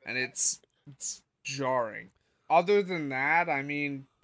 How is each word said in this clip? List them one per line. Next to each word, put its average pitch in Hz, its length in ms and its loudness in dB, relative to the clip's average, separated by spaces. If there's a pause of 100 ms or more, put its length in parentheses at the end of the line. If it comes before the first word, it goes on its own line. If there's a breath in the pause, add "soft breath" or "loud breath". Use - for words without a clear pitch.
And 120 120 -6
it's, - 420 0 (280)
it's - 360 -8 (200)
jarring. 127 680 -4 (380)
Other 180 340 6
than 175 260 -4
that, 151 400 2
I 139 140 -2
mean, 143 420 -4 (180)